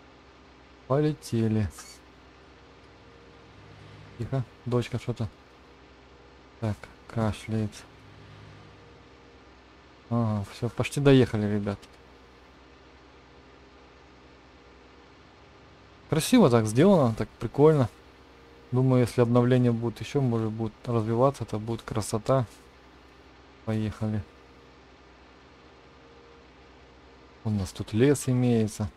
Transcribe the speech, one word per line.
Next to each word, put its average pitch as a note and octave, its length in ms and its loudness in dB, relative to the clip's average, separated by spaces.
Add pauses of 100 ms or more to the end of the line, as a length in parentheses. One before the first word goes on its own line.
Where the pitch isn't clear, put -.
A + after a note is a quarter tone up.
(880)
Полетели. A#2 840 -2 (2500)
Тихо, A#2+ 260 -6 (220)
дочка A#2+ 320 -4
что-то A#2 300 -6 (1300)
так A2 160 -4 (300)
кашляет. A2 600 -4 (2500)
Ага, A2 440 -2
все, A#2+ 160 -8
почти - 320 -6
доехали, A2+ 520 4
ребят. G#2 240 -4 (4000)
Красиво E3 400 4
так A#2 160 4
сделано, C3+ 480 4
так G#2+ 140 -6
прикольно. C#3 640 2 (840)
Думаю, B2+ 300 4
если A#2+ 180 0
обновление B2 540 4
будет A#2 260 -6
еще, C#3 220 -4
может, A2+ 280 -2
будет A2 240 -6 (120)
развиваться, A#2 580 0
это G#2+ 160 -6
будет A2 220 -8
красота. A#2 640 -2 (1200)
Поехали. G#2+ 580 -4 (3250)
У A2+ 60 -6
нас G2+ 240 -4
тут - 180 -12
лес C3 380 2
имеется. A#2 680 0